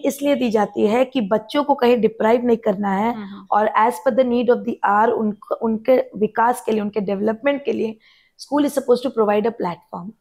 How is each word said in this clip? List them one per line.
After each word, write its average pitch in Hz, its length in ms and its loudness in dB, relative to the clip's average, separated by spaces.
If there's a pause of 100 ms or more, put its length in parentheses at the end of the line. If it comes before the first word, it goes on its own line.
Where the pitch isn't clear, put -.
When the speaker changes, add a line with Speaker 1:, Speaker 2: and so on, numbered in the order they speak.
Speaker 1:
इसलिए 285 300 0
दी 240 160 0
जाती 208 360 0
है 247 180 2
कि 254 160 -2
बच्चों 214 420 0
को 285 120 2
कहीं 247 220 4
डिप्राइव 220 480 2
नहीं 233 120 2
करना 202 340 -2
है, 214 220 0
Speaker 2:
हम्म, 214 120 -12
हम्म। 196 260 -18
Speaker 1:
और 208 180 2 (100)
as 233 140 2 (140)
per 226 120 0
the 254 100 2
need 240 180 0
of 240 100 4
the 208 160 -6 (160)
hour, 214 220 4
उनको, 214 440 -4
उनके 226 420 0
विकास 233 640 -2
के - 100 -4
लिए, 214 100 0
उनके 208 180 -4
डेवलपमेंट 220 680 -2
के 226 80 -2
लिए 220 240 -6 (420)
school 285 320 -2
is 277 80 -6
supposed 247 280 0
to 254 120 -8
provide 214 340 2
a - 0 - (100)
platform, 175 580 -10